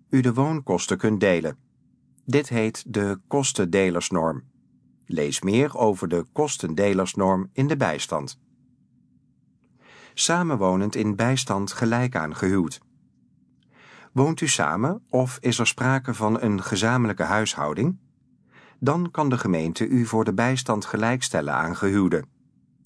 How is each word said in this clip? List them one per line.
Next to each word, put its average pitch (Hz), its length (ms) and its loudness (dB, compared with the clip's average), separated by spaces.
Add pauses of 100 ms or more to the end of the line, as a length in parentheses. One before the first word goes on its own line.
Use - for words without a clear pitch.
u 131 120 4
de 123 120 2
woonkosten 139 640 0
kunt 107 220 0
delen. 85 380 2 (680)
Dit 143 240 0
heet 110 380 -2
de 101 400 -2
kostendelersnorm. 90 1160 0 (600)
Lees 73 360 -2
meer 120 360 2
over 104 300 0
de 82 260 -2
kostendelersnorm 95 1200 0
in 135 140 0
de 147 100 0
bijstand. 78 640 -4 (1700)
Samenwonend 104 840 0
in 104 200 0
bijstand 113 560 0
gelijk 123 440 0
aan 80 200 -4
gehuwd. 95 440 0 (1300)
Woont 143 300 2
u 160 60 0
samen 107 640 0
of 127 320 0
is 120 180 0
er 117 80 0
sprake 127 460 0
van 107 280 0
een 104 220 0
gezamenlijke 107 600 0
huishouding? 101 720 0 (800)
Dan 165 320 0
kan 147 180 0
de 127 80 2
gemeente 85 500 -2
u 120 180 2
voor 110 180 0
de 107 100 0
bijstand 117 520 0
gelijkstellen 107 680 -2
aan 82 220 -2
gehuwden. 95 500 2 (600)